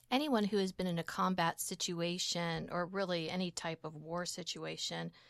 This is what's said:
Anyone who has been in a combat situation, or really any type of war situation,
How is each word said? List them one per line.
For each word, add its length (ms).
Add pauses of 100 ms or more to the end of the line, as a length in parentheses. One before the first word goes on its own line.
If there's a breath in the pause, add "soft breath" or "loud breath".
(100)
Anyone 340
who 140
has 140
been 140
in 120
a 40
combat 560
situation, 1120
or 140
really 460
any 200
type 320
of 140
war 300
situation, 840 (180 soft breath)